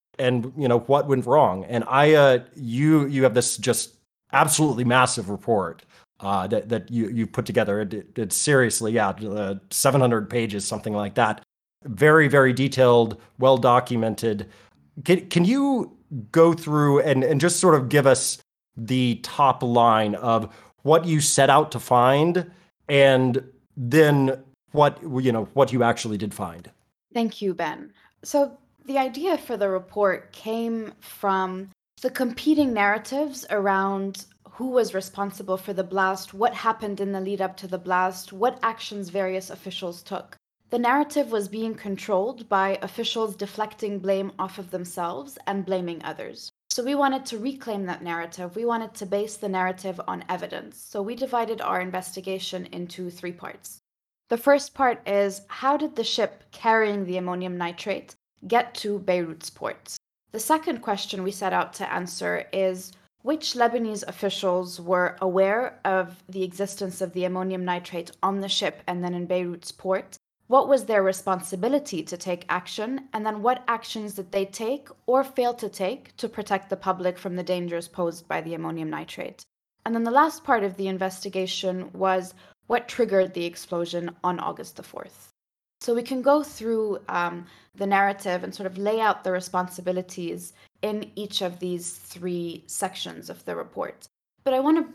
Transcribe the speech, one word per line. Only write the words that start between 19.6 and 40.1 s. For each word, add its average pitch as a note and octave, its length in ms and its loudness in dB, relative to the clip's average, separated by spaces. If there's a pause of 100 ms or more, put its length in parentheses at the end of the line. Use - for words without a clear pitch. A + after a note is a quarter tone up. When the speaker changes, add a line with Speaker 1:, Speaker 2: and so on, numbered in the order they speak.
Speaker 1:
line A#2 520 6
of A2+ 380 0 (300)
what D#3+ 220 6
you D#3 160 2
set C#3 280 6
out D3+ 220 6
to A#2 80 -6
find C#3 720 4 (360)
and C3+ 560 6 (320)
then C3+ 680 4 (300)
what, D3 280 4
you C3 300 0
know, A2 220 0
what C3 200 4
you B2 80 2
actually A#2 360 0
did G2+ 160 -6
find? F2 360 -12 (440)
Speaker 2:
Thank A3+ 280 -4
you, F#3+ 140 -2
Ben. E3 360 -8 (300)
So C#4+ 360 0 (280)
the C4+ 140 -2
idea C#4 380 -2
for A#3 200 -8
the G3 120 0
report F#3+ 640 -2
came A3+ 640 -6
from F#3+ 720 -4 (320)
the B3+ 80 -4
competing C4 640 0
narratives A3 760 -2
around G3 760 -2 (240)
who B3+ 200 -8
was A#3+ 240 0
responsible F#3+ 640 -6
for F#3+ 160 -10
the F#3 100 -2
blast, F#3+ 500 -2
what A#3 200 0
happened G#3+ 460 -4
in G3 120 -4
the F#3+ 100 -6
lead G3 200 -4
up F#3 160 -4
to F#3+ 100 -14
the F3+ 100 -6
blast, F#3 560 -2
what A3+ 280 0
actions G#3 480 -6
various F#3 400 -4
officials F3+ 540 -12
took. - 320 -12 (360)